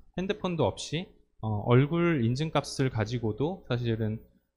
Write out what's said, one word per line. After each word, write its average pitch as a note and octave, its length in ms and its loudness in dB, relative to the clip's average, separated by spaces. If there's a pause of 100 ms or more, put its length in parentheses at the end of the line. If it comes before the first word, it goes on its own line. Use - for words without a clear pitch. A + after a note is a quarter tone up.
(180)
핸드폰도 F#3 460 -2
없이, D3+ 440 -2 (340)
어, A2 80 -4 (160)
얼굴 D3 580 4
인증값을 C#3 680 0
가지고도 A#2 760 -2
사실은, A2+ 540 -2 (360)